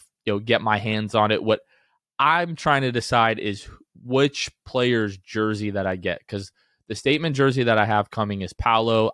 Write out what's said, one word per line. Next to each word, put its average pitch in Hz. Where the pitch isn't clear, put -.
you 107
know, 101
get 113
my 107
hands 107
on 107
it. 110
What 110
I'm 165
trying 143
to 127
decide 113
is 101
which 135
player's 117
jersey 107
that 98
I 92
get, 90
'cause 98
the 107
statement 151
jersey 135
that 113
I 107
have 107
coming 104
is 90
Paolo. 113